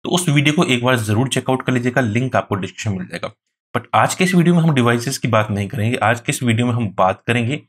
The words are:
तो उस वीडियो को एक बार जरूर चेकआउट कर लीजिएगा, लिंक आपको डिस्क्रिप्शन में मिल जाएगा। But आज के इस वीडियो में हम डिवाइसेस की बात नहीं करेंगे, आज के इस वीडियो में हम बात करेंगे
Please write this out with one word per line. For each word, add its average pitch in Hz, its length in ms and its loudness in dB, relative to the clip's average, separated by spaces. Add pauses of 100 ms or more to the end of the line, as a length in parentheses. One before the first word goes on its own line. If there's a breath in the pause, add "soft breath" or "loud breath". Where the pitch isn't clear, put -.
तो - 40 -6
उस - 200 0
वीडियो 147 260 0
को 180 100 2
एक 123 180 0
बार 127 160 2
जरूर 110 300 0
चेकआउट 131 360 -2
कर 127 80 0
लीजिएगा, 123 280 0
लिंक 120 340 -2
आपको 104 200 -2
डिस्क्रिप्शन 98 360 -6
में 95 60 -4
मिल 90 100 -8
जाएगा। - 260 -10 (420)
But 117 200 -4
आज 120 200 2
के - 80 0
इस 185 120 0
वीडियो 175 200 6
में 170 60 4
हम 160 120 2
डिवाइसेस 120 440 2
की - 100 -4
बात 110 240 2
नहीं 101 160 -2
करेंगे, 110 300 -2
आज 117 220 2
के - 120 -6
इस - 120 -6
वीडियो 120 240 2
में 123 60 0
हम 113 240 -4
बात 95 300 0
करेंगे 120 420 -2